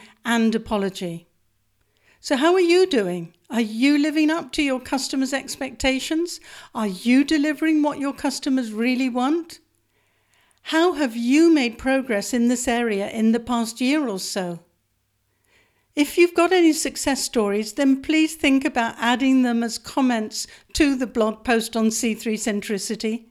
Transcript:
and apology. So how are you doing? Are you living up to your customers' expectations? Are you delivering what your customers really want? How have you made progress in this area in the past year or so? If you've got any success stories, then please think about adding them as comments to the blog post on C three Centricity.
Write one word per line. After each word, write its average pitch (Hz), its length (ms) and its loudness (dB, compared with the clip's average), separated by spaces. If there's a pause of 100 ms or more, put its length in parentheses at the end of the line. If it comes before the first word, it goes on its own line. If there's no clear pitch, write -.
(260)
and 226 280 2
apology. 190 720 -4 (960)
So - 160 -2
how 302 160 4
are 381 80 4
you 359 260 4
doing? 180 460 -2 (160)
Are 240 140 -2
you 233 340 2
living 302 320 2
up 311 240 -4
to 311 100 -2
your 269 160 0
customers' 262 540 -4
expectations? 269 1040 -4 (360)
Are 220 120 -4
you 233 380 2
delivering 302 580 0
what 294 160 -2
your 277 140 -4
customers 262 600 -4
really 247 340 0
want? 277 500 -2 (1040)
How 330 280 2
have 277 240 -2
you 269 340 4
made 247 280 2
progress 262 560 -2
in 240 140 2
this 247 200 -2
area 233 400 0
in 220 240 2
the 233 80 2
past 233 400 -4
year 277 260 0
or 196 120 -4
so? 175 420 -6 (1400)
If 294 220 -2
you've 349 160 4
got 339 180 2
any 339 220 4
success - 500 -4
stories, 214 480 -2
then 269 300 2
please 311 320 0
think 269 320 2
about 233 320 -4
adding 254 440 2
them 240 200 0
as 226 160 -6
comments 240 680 -4 (280)
to 285 200 2
the 254 120 -4
blog 220 360 -2
post 233 320 -2
on 220 160 2
C 220 240 -2
three 220 220 -6
Centricity. 220 960 -6